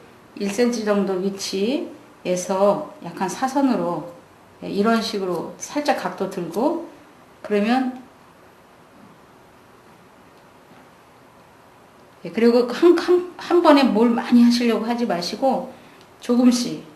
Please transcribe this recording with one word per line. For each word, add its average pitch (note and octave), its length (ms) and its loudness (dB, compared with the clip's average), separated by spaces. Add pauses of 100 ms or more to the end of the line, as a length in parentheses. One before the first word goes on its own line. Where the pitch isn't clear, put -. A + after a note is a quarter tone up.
(360)
일 G3+ 140 -6
센티 A#3 360 -2
정도 G3+ 280 0
위치에서 G3 1800 -4 (100)
약간 E3+ 240 -6
사선으로, F3+ 880 -2 (500)
예, F3 60 -10
이런 G#3+ 320 0
식으로 F#3 560 -6
살짝 D4 400 -4
각도 F#3 320 -6
들고 G#3+ 580 -4 (540)
그러면, A#3+ 600 -2 (4000)
예, E3+ 60 -14
그리고 A#3+ 420 4
한, E4+ 260 6
한, F4+ 380 0
한 E4+ 260 0
번에 D4 220 6
뭘 A3 260 2
많이 A#3+ 340 4
하시려고 A#3+ 420 2
하지 A#3+ 200 -4
마시고 G3+ 680 -4 (460)
조금씩, A#3+ 640 2 (120)